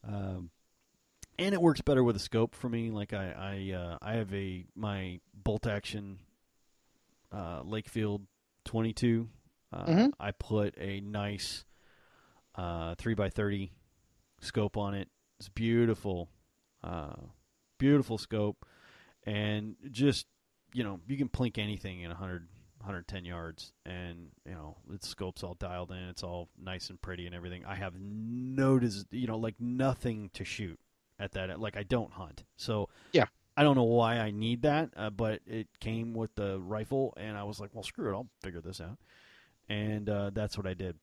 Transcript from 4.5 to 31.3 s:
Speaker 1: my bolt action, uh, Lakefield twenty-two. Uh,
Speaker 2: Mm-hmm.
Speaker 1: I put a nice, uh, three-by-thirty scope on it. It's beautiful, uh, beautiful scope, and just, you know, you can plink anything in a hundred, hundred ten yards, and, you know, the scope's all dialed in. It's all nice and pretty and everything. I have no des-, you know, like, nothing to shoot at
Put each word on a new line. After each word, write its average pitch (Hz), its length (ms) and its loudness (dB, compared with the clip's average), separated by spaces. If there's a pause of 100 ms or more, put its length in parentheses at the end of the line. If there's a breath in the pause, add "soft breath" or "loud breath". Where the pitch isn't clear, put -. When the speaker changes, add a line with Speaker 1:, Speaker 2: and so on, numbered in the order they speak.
Speaker 1:
my 95 440 -4 (140)
bolt 104 340 -2
action, 101 520 -4 (1120)
uh, 85 320 -6
Lakefield 107 580 -2 (440)
twenty-two. 113 640 4 (440)
Uh, - 120 -6
Speaker 2:
Mm-hmm. 185 220 8 (120)
Speaker 1:
I 101 120 -2
put 104 460 0
a 98 220 -4
nice, 101 640 -4 (920 soft breath)
uh, 85 400 -4
three-by-thirty 101 760 0 (720)
scope - 340 0
on 101 180 0
it. 98 140 -6 (320)
It's 104 80 -16
beautiful, 113 800 2 (560)
uh, 80 300 -6 (640)
beautiful 135 400 6
scope, 104 480 -2 (600 loud breath)
and 104 500 -2 (140)
just, 131 380 4 (460)
you 123 100 -2
know, 98 240 -4
you 135 100 -2
can 135 120 0
plink 123 280 -2
anything 98 440 -4
in 87 100 -8
a 85 40 -8
hundred, 87 340 -8 (340)
hundred 95 240 -8
ten 92 160 -8
yards, 85 480 -10 (140)
and, 87 460 -10 (140)
you 78 60 -12
know, 78 240 -12 (140)
the 95 180 -10
scope's - 340 -6
all 90 120 -8
dialed 90 380 -8
in. 92 60 -10 (120)
It's 90 120 -12
all 87 280 -8 (120)
nice 92 280 -8
and 92 120 -14
pretty 90 240 -8
and 87 80 -10
everything. 90 320 -8
I 98 100 -8
have 95 220 -6
no 123 800 2
des-, 101 340 2
you 123 160 -2
know, 110 100 -2
like, 113 200 -2
nothing 120 760 0
to - 100 -8
shoot 92 360 -6 (380)
at 98 140 -6